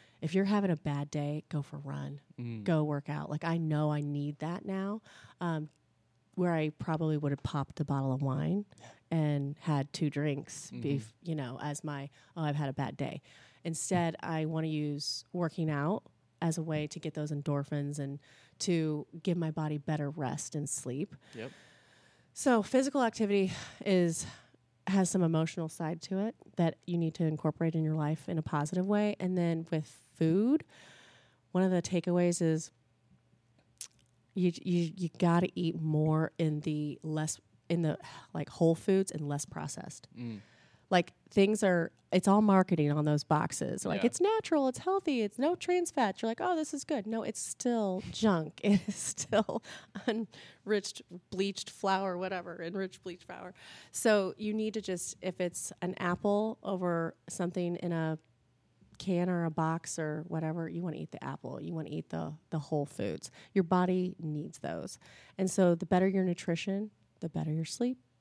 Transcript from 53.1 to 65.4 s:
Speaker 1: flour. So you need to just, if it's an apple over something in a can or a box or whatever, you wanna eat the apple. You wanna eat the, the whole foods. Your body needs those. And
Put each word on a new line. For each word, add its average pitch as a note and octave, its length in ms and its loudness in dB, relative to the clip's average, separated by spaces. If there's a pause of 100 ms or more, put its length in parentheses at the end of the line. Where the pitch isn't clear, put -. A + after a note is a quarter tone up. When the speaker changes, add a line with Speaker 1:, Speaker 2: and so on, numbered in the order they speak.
Speaker 1:
flour. F3+ 300 -14 (360)
So G3+ 460 4
you G#3+ 180 -2
need G#3+ 200 -2
to A3 60 -4
just, F#3 420 -6
if F3+ 180 -4
it's - 320 -4 (100)
an F3+ 160 -2
apple G3+ 640 0
over F3 520 0 (140)
something F3 480 -2
in F3 160 -4
a D#3+ 260 0 (800)
can F3+ 300 0
or F3 160 0
a E3 60 0
box D#3+ 480 -2
or D#3 300 -4
whatever, D#3+ 400 -4
you E3+ 140 -6
wanna F3 160 -4
eat D#3 120 -10
the - 140 -12
apple. - 360 -8
You E3+ 140 -6
wanna D#3+ 160 -6
eat D#3 200 -8
the, D#3+ 220 -6 (180)
the D#3 100 -2
whole D3 260 -2
foods. - 460 -8 (220)
Your F#3+ 100 6
body F3+ 560 2
needs D3+ 400 -6
those. - 400 -8 (360)
And F#3+ 140 0